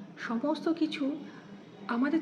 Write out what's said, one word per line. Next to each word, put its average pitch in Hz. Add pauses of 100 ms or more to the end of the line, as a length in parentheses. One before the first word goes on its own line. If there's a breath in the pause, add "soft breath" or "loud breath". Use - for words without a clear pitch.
(180)
সমস্ত 294
কিছু 302 (720 loud breath)
আমাদের 285